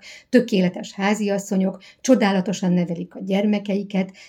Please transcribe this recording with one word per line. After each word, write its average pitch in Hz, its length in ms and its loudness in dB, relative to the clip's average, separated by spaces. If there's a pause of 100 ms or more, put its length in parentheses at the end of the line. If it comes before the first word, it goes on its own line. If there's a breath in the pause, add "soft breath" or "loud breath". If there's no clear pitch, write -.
(300 loud breath)
tökéletes 190 640 0
háziasszonyok, 196 880 -2 (200 loud breath)
csodálatosan 196 720 2
nevelik 175 420 -2
a - 40 -16
gyermekeiket, 196 920 -2 (180 loud breath)